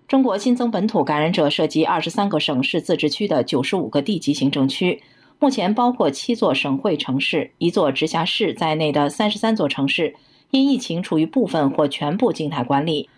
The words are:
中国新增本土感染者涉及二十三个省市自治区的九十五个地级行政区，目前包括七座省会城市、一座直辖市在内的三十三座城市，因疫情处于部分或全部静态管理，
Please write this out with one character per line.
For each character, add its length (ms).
中 160
国 120
新 200
增 160
本 160
土 160
感 180
染 100
者 160
涉 200
及 180
二 160
十 80
三 180
个 120
省 240
市 180
自 160
治 100
区 200
的 160
九 180
十 140
五 120
个 140
地 160
级 160
行 160
政 180
区， 360
目 100
前 240
包 180
括 200
七 240
座 180
省 240
会 180
城 240
市、 380
一 140
座 200
直 140
辖 180
市 300
在 220
内 160
的 180
三 220
十 80
三 160
座 120
城 200
市， 260
因 180
疫 80
情 240
处 160
于 80
部 220
分 240
或 160
全 280
部 160
静 160
态 160
管 220
理， 320